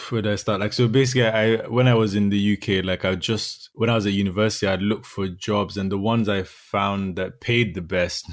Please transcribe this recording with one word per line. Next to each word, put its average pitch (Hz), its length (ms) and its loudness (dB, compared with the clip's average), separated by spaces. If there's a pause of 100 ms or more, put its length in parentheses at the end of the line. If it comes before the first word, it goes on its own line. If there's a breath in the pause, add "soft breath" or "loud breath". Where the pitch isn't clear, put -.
(100)
where 113 120 0
did 104 100 0
I 101 40 0
start? 101 240 -2
Like, 107 120 -2
so 123 140 4
basically 123 400 2
I, 110 400 2
when 123 220 2
I 120 60 6
was 110 200 2
in 101 160 2
the 101 80 2
U 101 180 2
K, 95 260 0
like 92 220 -2
I 95 120 0
just, - 580 -6
when 113 160 0
I 117 60 2
was 104 100 0
at 101 60 2
university, 101 560 0
I'd 95 120 0
look 104 240 0
for 98 220 -6
jobs 98 500 -2
and 95 140 -4
the 98 80 -2
ones 110 300 0
I 98 160 0
found 98 720 -4
that 92 240 -6
paid 117 340 0
the 90 80 -6
best, 87 500 -4